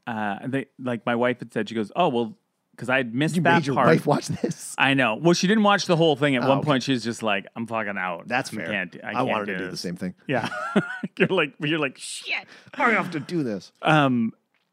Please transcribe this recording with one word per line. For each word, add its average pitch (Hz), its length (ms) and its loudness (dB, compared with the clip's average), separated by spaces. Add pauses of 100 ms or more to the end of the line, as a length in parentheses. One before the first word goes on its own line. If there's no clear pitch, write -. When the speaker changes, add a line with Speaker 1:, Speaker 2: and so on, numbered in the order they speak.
Speaker 1:
uh, 107 400 -4
they, 131 200 -4 (120)
like, 123 280 -6
my 120 100 0
wife 123 240 0
had 117 120 -14
said, 110 160 -4
she 113 60 -12
goes, 107 220 -2
"Oh, 175 120 2
well," 120 280 -2 (400)
'cause 123 140 -6
I 131 80 4
had 117 160 -2
missed 151 220 0
Speaker 2:
You 180 60 2
Speaker 1:
that 170 120 6
Speaker 2:
made 165 120 2
your 139 80 0
Speaker 1:
part. 131 120 4
Speaker 2:
wife 160 200 6
watch 147 220 2
this? - 480 -6
Speaker 1:
I 135 160 4
know. 123 260 2
Well, 165 140 4
she 175 140 2
didn't 214 180 4
watch 202 220 4
the 180 100 4
whole 156 180 4
thing. 143 220 2
At 123 60 0
Speaker 2:
Oh, 131 80 2
Speaker 1:
one 135 80 4
Speaker 2:
okay. - 80 -2
Speaker 1:
point, 135 160 2
she 135 100 -2
was 120 100 0
just 113 200 -6
like, 101 240 0 (100)
"I'm 117 100 -6
fucking 110 300 -6
out. 92 320 -6
Speaker 2:
That's 123 240 -2
Speaker 1:
I 110 40 -8
Speaker 2:
fair. 82 100 -8
Speaker 1:
can't 90 260 -4
do, - 100 -18
I 113 60 -10
Speaker 2:
I 110 60 -8
Speaker 1:
can't 123 140 -2
Speaker 2:
wanted 110 180 -2
Speaker 1:
do 101 60 -6
Speaker 2:
to 92 80 -6
do 95 40 -8
Speaker 1:
this." 92 60 -10
Speaker 2:
the 90 60 -10 (120)
same 87 80 -6
thing. 92 160 -8 (140)
Speaker 1:
Yeah. 117 200 -2 (280)
<laughs> - 440 -4
You're 185 100 2
like, 160 300 0
you're 170 200 -2
like, 139 180 -2
"Shit. - 480 -10 (300)
Speaker 2:
I 254 160 2
have 190 220 0
to 156 80 -4
do 160 220 -4
this." 104 380 -6
Speaker 1:
Um, 139 540 4 (380)